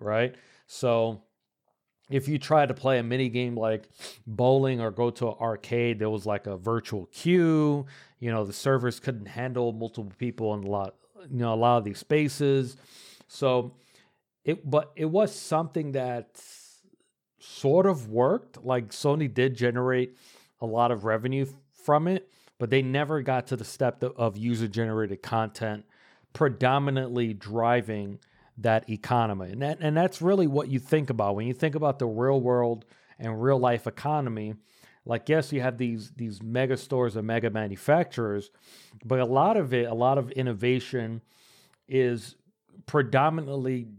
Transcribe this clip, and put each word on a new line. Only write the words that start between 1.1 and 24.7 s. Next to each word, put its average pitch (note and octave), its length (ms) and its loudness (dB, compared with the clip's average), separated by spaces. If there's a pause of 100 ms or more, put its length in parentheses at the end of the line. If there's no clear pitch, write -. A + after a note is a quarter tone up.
if C3+ 180 0
you D3 100 0
try D3 280 4
to C#3 80 0
play C3 260 2
a A#2 40 0
mini B2 260 0
game A#2+ 260 -2
like A2 340 -2 (380)
bowling B2+ 540 2
or A2 100 -2
go A#2+ 200 0
to A#2 180 -4
an G#2+ 100 -6
arcade, A#2 580 -2
there G#2+ 120 -2
was G#2 160 -4
like G#2 200 -4
a G2 120 -6
virtual G#2+ 500 -4
queue. D#3 760 2 (340)
You A#2+ 120 -4
know, A2 140 0
the G2+ 80 -8
servers B2 460 0
couldn't A2 260 -8
handle B2 480 -2
multiple A2 440 -8
people A2+ 360 -2
in G2+ 100 -6
a G2 60 -4
lot, G2 260 -4 (340)
you C3 80 -6
know, A#2 160 0
a - 20 0
lot A#2+ 220 6
of A2+ 60 0
these G2+ 140 -8
spaces. C#3 800 0 (500)
So B2+ 480 0 (680)
it, D#3 260 -2
but D3+ 260 2
it D#3+ 100 -2
was G3+ 280 2
something D#3 600 -2
that B2 460 -6 (1000)
sort E3+ 480 2
of C3+ 220 0
worked. C3 540 0
Like B2 260 -2
Sony D3 420 0
did B2 240 2
generate B2+ 600 0 (460)
a A#2 40 -4
lot A#2 260 2
of G#2+ 140 -2
revenue B2 380 0
f-, C3+ 120 -6 (180)
from D3+ 340 2
it, F#3 240 -2 (280)
but A#2+ 100 -4
they C3 140 4
never C#3 380 -2
got B2+ 260 -2
to C3 80 -4
the A2 100 -8
step - 340 -2
th-, B2 160 -4
of A2+ 220 0
user-generated A2 840 -2